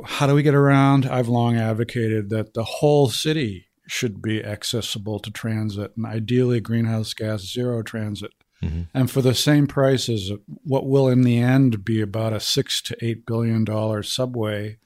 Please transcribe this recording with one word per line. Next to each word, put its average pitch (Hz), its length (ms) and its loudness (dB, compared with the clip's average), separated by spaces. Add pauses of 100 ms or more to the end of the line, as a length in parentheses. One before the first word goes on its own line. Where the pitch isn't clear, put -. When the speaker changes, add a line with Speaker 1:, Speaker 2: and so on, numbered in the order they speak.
Speaker 1:
how - 220 0
do 139 80 4
we 147 80 4
get 143 120 4
around? 139 520 6
I've 127 220 0
long 117 280 2
advocated 110 760 -2
that 110 240 -4
the 113 100 -2
whole 147 440 4
city 123 580 -4 (200)
should 101 340 -4
be 107 240 -4
accessible 104 760 -6
to - 100 -12
transit, 107 640 -4
and 110 100 -4
ideally 120 540 0
greenhouse 113 540 -2
gas 107 280 -6
zero 120 400 -4
transit. 104 500 -8 (300)
Speaker 2:
Mm-hmm. 85 200 -4 (100)
Speaker 1:
And 127 180 2
for 135 120 0
the 123 120 4
same 147 340 4
price 135 400 0
as 101 240 -4 (320)
what 135 220 -2
will 135 220 4
in 127 140 6
the 120 160 4
end 123 460 4
be 110 160 0
about 110 320 -2
a 104 80 -4
six - 420 -2
to - 180 -10
eight 117 240 -4
billion 113 400 0
dollar 110 380 -2
subway 107 840 -4